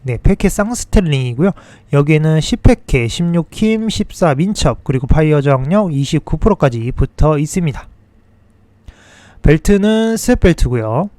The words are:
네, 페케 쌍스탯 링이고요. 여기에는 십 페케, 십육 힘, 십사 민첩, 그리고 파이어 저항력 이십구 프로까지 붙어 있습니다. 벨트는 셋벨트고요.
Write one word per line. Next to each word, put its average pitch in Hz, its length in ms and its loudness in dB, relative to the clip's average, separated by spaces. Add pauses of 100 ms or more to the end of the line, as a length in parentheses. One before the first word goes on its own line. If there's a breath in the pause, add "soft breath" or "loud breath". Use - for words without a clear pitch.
네, 123 200 -6
페케 196 280 2
쌍스탯 214 560 -2
링이고요. 135 460 -2 (420 loud breath)
여기에는 156 480 2
십 - 220 -4
페케, 139 440 2
십육 170 440 -2
힘, 220 360 -2
십사 180 480 -2
민첩, 160 480 -2
그리고 131 240 -4
파이어 151 320 2
저항력 143 540 0
이십구 143 420 -2
프로까지 127 580 0
붙어 151 440 0
있습니다. 156 500 -4 (1500 soft breath)
벨트는 214 760 2
셋벨트고요. 151 1040 0